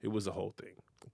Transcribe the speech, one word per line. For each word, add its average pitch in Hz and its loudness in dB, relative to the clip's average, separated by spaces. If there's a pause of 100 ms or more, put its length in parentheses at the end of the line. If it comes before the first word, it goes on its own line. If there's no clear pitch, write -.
it 113 0
was 107 4
a 95 2
whole 92 -2
thing. - -10 (400)